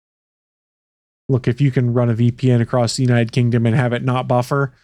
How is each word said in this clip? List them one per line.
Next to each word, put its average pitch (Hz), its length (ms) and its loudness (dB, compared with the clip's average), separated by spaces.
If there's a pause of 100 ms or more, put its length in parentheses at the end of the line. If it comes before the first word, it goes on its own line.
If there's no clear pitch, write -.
(1300)
Look, 131 200 0
if 123 120 -2
you 139 100 2
can 123 240 0
run 120 160 2
a 113 40 0
V 120 180 2
P 127 180 -2
N 120 100 4
across 117 360 -2
the 135 60 -2
United 120 300 0
Kingdom 120 340 0
and 120 100 2
have 123 160 0
it 123 120 -4
not 127 240 -2
buffer, 131 560 -2